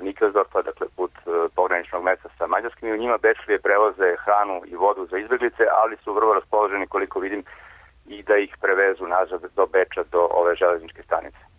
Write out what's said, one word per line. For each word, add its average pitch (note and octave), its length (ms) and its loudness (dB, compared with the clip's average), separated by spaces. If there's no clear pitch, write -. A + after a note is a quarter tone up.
Nikelsdorfa, G2 600 0
dakle, - 240 -8
put, F2+ 160 -6
e, F2 40 -6
pograničnog F2+ 480 -2
mesta F#2 240 -2
sa E2+ 80 -4
Mađarskim A2 420 -4
i A2 40 -4
u G#2+ 100 -2
njima A#2+ 160 0
Bečlije A2 400 0
prevoze G2 500 2
hranu G2+ 420 0
i E2 100 -14
vodu F#2+ 340 0
za F#2 80 -4
izbeglice, A2+ 460 -2
ali A2 220 -2
su G#2+ 100 -8
vrlo G#2+ 200 4
raspoloženi, G2+ 520 0
koliko G2 340 -6
vidim, G2 220 -6
i - 160 -18
da G#2 140 4
ih G2+ 240 0
prevezu F#2+ 460 2
nazad F2+ 340 0
do F#2+ 100 4
Beča, F2+ 360 0
do F2 180 2
ove F2 240 2
železničke E2+ 480 0
stanice. E2 360 -6